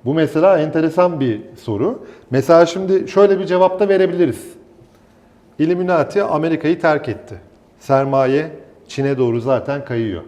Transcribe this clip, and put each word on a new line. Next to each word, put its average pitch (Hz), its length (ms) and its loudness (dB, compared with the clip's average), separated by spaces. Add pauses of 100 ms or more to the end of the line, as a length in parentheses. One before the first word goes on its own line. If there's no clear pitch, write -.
Bu 131 100 -2
mesela 160 440 4
enteresan 160 640 0
bir 113 200 -2 (160)
soru. 127 500 -4 (240)
Mesela 165 360 4
şimdi 185 420 -2
şöyle 196 300 4
bir 185 80 -6
cevap 185 340 2
da 208 80 2
verebiliriz. 175 580 0 (1120)
Illuminati 175 640 0
Amerika'yı 160 580 -2
terk 151 280 0
etti. 101 260 -12 (440)
Sermaye 139 720 0 (380)
Çin'e 139 300 -4
doğru 120 220 0
zaten 135 440 -2
kayıyor. 110 440 -6